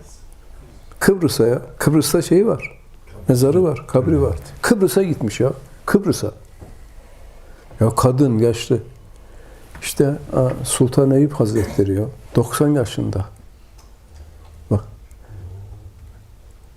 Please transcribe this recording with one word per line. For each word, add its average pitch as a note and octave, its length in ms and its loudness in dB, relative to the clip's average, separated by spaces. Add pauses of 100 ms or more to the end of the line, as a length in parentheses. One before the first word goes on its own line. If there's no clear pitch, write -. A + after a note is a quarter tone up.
(1000)
Kıbrıs'a E3+ 460 2
ya. B2+ 160 0 (160)
Kıbrıs'ta D#3 440 2
şey E3 240 2
var. - 320 -4 (500)
Mezarı C#3 360 4
var, D3 220 -2
kabri C#3+ 360 2
var. - 140 0 (260)
Kıbrıs'a G3 400 2
gitmiş C#3+ 380 -4
ya. B2 120 0 (340)
Kıbrıs'a. G3 460 0 (1500)
Ya A#2 140 4
kadın B2+ 440 2
yaşlı. A2+ 400 0 (1040)
İşte, C#3+ 320 0 (220)
a, B2+ 120 2 (160)
Sultan C3+ 460 2
Eyüp C#3+ 220 4
Hazretleri G#2 600 0
ya. G2+ 100 -2 (320)
Doksan B2 320 0
yaşında. A2+ 560 -2 (1500)
Bak. G#2 140 0 (1900)